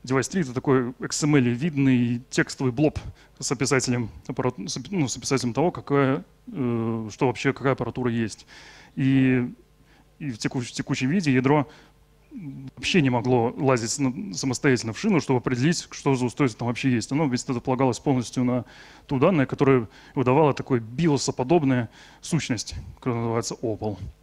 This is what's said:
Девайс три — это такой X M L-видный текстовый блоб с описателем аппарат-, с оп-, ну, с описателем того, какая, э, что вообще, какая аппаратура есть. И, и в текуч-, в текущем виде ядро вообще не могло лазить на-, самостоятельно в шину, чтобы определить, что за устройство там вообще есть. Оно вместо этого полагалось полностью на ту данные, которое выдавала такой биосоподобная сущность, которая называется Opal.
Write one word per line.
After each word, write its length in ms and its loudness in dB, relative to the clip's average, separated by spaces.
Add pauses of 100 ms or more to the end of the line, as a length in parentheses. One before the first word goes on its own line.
Девайс 240 0
три — 160 -2
это 100 -6
такой 460 0
X 260 -6
M 100 4
L-видный 960 2
текстовый 400 0
блоб 260 2 (400)
с 140 -6
описателем 580 0 (180)
аппарат-, 300 -4 (100)
с 100 -8
оп-, 120 -12
ну, 180 0
с 100 -6
описателем 360 -2
того, 180 0
какая, 520 0 (240)
э, 640 -4
что 160 0
вообще, 260 0
какая 200 -2
аппаратура 360 -4
есть. 380 -4 (480)
И, 520 4 (720)
и 140 -8
в 60 -10
текуч-, 320 -4
в 20 -16
текущем 380 -4
виде 220 2
ядро 360 4 (1080)
вообще 240 2
не 80 4
могло 480 2
лазить 420 0
на-, 340 -2
самостоятельно 600 0
в 60 -10
шину, 200 2
чтобы 200 0
определить, 520 0
что 240 0
за 100 0
устройство 340 -2
там 100 -2
вообще 220 0
есть. 200 -2
Оно 140 0
вместо 260 -2
этого 100 -4
полагалось 380 0
полностью 440 -2
на 220 -2 (400)
ту 140 -2
данные, 260 4
которое 420 2 (280)
выдавала 380 4
такой 260 -2
биосоподобная 1080 0 (320)
сущность, 540 -4 (200)
которая 260 -4
называется 400 -2
Opal. 380 -4 (240)